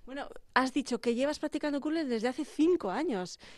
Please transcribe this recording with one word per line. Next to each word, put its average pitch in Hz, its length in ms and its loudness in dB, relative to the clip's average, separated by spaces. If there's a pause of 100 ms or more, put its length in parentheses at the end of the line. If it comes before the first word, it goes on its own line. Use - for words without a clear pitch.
Bueno, 269 220 -10 (260)
has 254 200 4
dicho 254 280 0
que 233 140 2
llevas 277 240 0
practicando 294 420 -2
curling 311 280 0
desde 226 180 0
hace 262 180 -2
cinco 320 460 2
años 208 480 -2 (180)